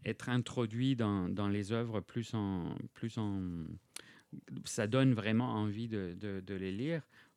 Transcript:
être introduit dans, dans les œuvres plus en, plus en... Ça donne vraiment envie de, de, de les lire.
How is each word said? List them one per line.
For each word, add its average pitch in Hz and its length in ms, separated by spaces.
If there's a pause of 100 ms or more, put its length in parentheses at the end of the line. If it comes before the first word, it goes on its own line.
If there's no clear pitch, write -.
être - 240
introduit 123 680
dans, 101 340
dans 101 180
les 101 240
œuvres 113 280
plus - 340
en, 95 400 (180)
plus - 240
en... 101 240 (1300)
Ça 110 200
donne 131 280
vraiment 110 400
envie 107 340
de, 98 320
de, 98 200
de 95 140
les 95 180
lire. 143 280 (360)